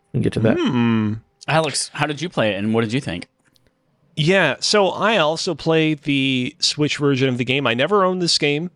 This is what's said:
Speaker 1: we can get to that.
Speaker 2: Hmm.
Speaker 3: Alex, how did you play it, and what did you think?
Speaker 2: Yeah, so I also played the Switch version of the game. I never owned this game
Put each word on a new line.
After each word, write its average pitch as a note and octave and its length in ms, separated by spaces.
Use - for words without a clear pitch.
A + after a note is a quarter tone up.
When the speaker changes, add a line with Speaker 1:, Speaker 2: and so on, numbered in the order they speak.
Speaker 1:
we C3+ 60
can - 40
get - 120
to A#2+ 60
that. D#3+ 160
Speaker 2:
Hmm. A#2 580
Speaker 3:
Alex, D3+ 440
how D3 140
did D3 160
you F3+ 60
play A2 260
it, F#2 40
and G#2+ 140
what A2+ 100
did G#2+ 100
you C3+ 80
think? F2 260
Speaker 2:
Yeah, D#3 460
so G3+ 280
I G3+ 300
also D#3+ 360
played D#3 480
the C3+ 560
Switch - 380
version C#3 320
of B2 100
the B2+ 60
game. C3 220
I A2+ 80
never F3+ 300
owned F#3 180
this E3 160
game D3+ 380